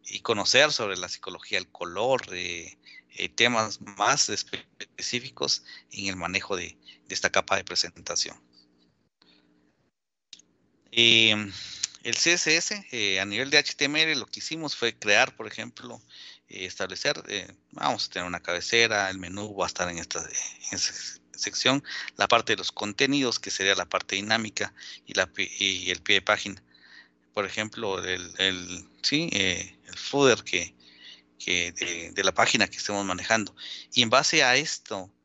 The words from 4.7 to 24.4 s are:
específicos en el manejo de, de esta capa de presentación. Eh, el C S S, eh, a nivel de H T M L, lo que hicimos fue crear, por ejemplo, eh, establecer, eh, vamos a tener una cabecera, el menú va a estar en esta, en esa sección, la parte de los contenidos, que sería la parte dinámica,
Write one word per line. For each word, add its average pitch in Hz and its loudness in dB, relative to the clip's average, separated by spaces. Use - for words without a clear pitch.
específicos - -4
en 98 -8
el 95 -4
manejo 92 -4
de, 90 -8
de 95 -10
esta 92 0
capa 98 2
de 95 -2
presentación. 85 -4
Eh, 113 6
el 117 -2
C 170 4
S 165 2
S, 202 -4
eh, 101 0
a 98 0
nivel 117 -2
de 147 8
H - 0
T 143 0
M 151 0
L, 160 2
lo 110 -4
que - -12
hicimos 160 -6
fue 117 -2
crear, 107 4
por 113 -12
ejemplo, 117 -12
eh, 95 -10
establecer, 95 -4
eh, 95 -8
vamos - 0
a - -14
tener 90 -4
una 87 -4
cabecera, 101 2
el 95 -6
menú 98 -8
va 92 0
a - -4
estar 90 -2
en 85 -6
esta, - -8
en - -8
esa - -2
sección, 131 0
la 101 2
parte 117 4
de 98 2
los 92 -6
contenidos, 131 0
que 95 -8
sería 98 2
la 90 -2
parte 95 -2
dinámica, 104 -2